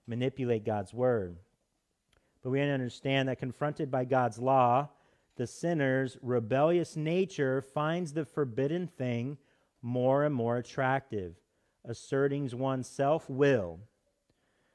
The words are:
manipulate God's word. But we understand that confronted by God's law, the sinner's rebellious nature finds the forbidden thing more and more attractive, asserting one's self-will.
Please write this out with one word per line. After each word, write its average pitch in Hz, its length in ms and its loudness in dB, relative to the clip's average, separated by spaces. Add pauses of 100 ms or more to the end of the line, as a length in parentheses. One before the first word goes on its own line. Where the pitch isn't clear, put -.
manipulate 120 580 -2
God's 107 300 -2
word. 110 460 0 (1040)
But 131 80 -4
we 139 100 2
understand 135 640 0
that 127 120 -4
confronted 143 500 -4
by 127 160 0
God's 123 320 2
law, 131 520 4 (460)
the 120 120 -4
sinner's 135 760 0
rebellious 131 720 2
nature 151 680 0
finds 156 520 -4
the 156 120 -4
forbidden 143 640 -2
thing 127 520 -4 (420)
more 127 420 2
and 147 120 0
more 120 220 0
attractive, 120 800 -4 (480)
asserting 139 720 -2
one's 131 320 -2
self-will. 135 920 2 (960)